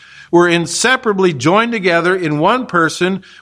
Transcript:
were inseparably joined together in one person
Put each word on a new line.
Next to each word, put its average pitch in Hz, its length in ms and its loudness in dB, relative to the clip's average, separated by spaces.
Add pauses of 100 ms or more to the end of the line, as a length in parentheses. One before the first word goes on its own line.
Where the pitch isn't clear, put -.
(300)
were 175 200 4
inseparably 190 840 0
joined 175 400 0
together 180 420 0
in 160 240 -4
one 220 280 0
person 175 580 -2 (180)